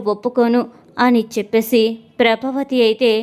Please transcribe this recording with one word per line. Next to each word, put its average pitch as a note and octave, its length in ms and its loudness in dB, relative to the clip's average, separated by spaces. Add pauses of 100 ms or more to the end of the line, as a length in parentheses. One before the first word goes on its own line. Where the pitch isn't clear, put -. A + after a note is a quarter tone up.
ఒప్పుకోను" A#3 560 0 (380)
అని A#3+ 280 2
చెప్పేసి A3 540 0 (360)
ప్రభావతి C4 640 -2
అయితే A3+ 300 2 (120)